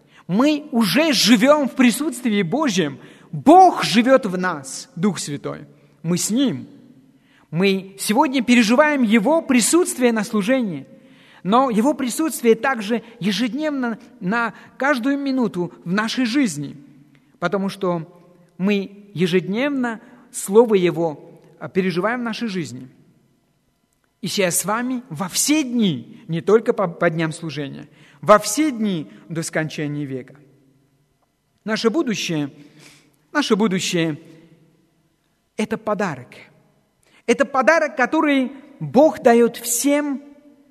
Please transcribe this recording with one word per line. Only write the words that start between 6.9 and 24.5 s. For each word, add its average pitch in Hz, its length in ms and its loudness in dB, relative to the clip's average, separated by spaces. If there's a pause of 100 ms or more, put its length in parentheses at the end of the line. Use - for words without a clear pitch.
Мы 190 480 -2
сегодня 262 440 0
переживаем 247 600 4
Его 233 360 4
присутствие 269 720 2
на 220 100 -2
служении. 208 640 -2 (580)
Но 247 260 2
Его 226 240 2
присутствие 262 640 0
также 226 480 -4 (160)
ежедневно 240 800 -4 (200)
на 220 360 -4 (220)
каждую 277 420 0
минуту 254 540 -2 (120)
в 170 80 -6
нашей 220 320 -2
жизни, 165 520 -2 (600)
потому 190 300 -2
что 175 520 -6 (380)
мы 196 560 -4
ежедневно 202 840 -2 (320)
Слово 220 420 4
Его, 170 680 -2 (200)
а, 156 80 -12
переживаем 190 520 -2
в 240 40 -6
нашей 233 240 -6
жизни. 131 400 -8 (1300)
И 214 60 -8
сия 185 240 0